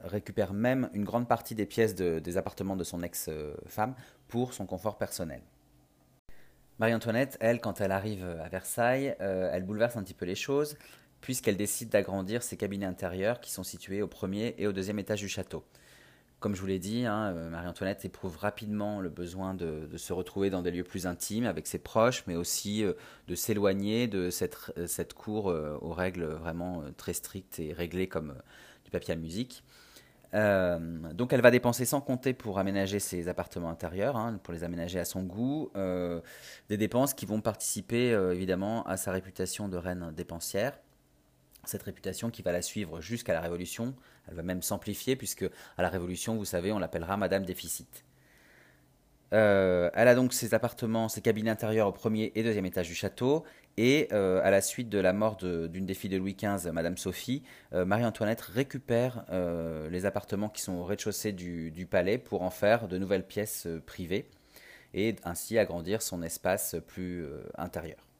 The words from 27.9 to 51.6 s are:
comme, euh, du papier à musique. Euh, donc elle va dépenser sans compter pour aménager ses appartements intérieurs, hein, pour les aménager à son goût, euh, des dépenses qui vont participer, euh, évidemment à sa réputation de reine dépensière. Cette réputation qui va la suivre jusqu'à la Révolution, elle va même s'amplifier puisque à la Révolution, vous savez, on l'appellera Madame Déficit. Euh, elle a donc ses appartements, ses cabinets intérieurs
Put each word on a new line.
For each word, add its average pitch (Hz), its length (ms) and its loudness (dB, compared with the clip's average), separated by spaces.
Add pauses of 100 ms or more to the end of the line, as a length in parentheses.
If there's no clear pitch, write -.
comme, 78 220 -4
euh, 64 120 -12 (440)
du - 60 -18
papier 90 240 -2
à - 20 -4
musique. 82 480 -6 (720)
Euh, 95 420 6 (340)
donc 123 220 0
elle 127 80 6
va 120 80 12
dépenser 120 360 4
sans 139 160 2
compter 131 320 0
pour 101 260 -4
aménager 98 400 2
ses 87 300 -4
appartements 87 420 -4
intérieurs, 92 440 -2
hein, 113 280 -2
pour 87 100 -10
les 82 100 -6
aménager 87 360 -4
à 87 60 0
son 92 180 -4
goût, 123 520 -2
euh, 90 460 0 (480)
des 104 80 0
dépenses 120 380 2
qui - 100 -8
vont 107 160 0
participer, 117 720 0
euh, 95 180 4
évidemment 95 520 0
à 95 120 -2
sa 95 160 -2
réputation 92 560 -4
de 92 80 -4
reine 87 400 -4
dépensière. 87 640 -4 (840)
Cette - 160 -6
réputation 95 480 -4
qui - 140 -10
va 90 80 2
la 87 100 2
suivre 90 400 -4
jusqu'à 104 320 -2
la 82 80 2
Révolution, 87 540 -4 (320)
elle - 80 -12
va 85 80 -6
même 92 180 -2
s'amplifier 107 540 -2
puisque 95 340 -4 (280)
à - 40 2
la 90 80 4
Révolution, 90 460 -2
vous 104 100 -2
savez, 92 260 0
on 107 60 0
l'appellera 87 400 -2
Madame 98 260 2
Déficit. - 640 -8 (1300)
Euh, 95 600 6
elle 117 140 8
a 123 80 12
donc 127 180 4
ses 113 220 0
appartements, 113 540 2
ses 110 120 -6
cabinets 110 300 2
intérieurs 110 360 4